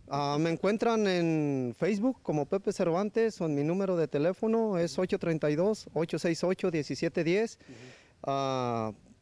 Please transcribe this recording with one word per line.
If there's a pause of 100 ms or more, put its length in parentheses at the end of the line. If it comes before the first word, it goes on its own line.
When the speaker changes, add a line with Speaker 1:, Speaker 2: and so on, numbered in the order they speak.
Speaker 1:
Ah,
me
encuentran
en
Facebook
como
Pepe
Cervantes,
o
en
mi
número
de
teléfono
es
ocho
treinta
y
dos,
ocho
seis
ocho,
diecisiete
diez.
Speaker 2:
Ujú. (460)
Speaker 1:
Ah, (300)